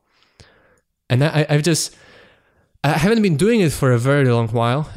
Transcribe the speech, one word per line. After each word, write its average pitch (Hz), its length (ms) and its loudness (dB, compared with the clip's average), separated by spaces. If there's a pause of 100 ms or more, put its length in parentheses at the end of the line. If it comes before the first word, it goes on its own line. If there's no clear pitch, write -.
(1080)
And 127 160 0
I, 156 40 0
I, 151 260 0
I've 151 80 0
just, 160 340 -4 (880)
I 143 140 0
haven't 214 240 2
been 180 140 0
doing 214 240 2
it 160 120 2
for 127 200 0
a 120 60 2
very 135 300 2
long 117 200 0
while. 120 480 -2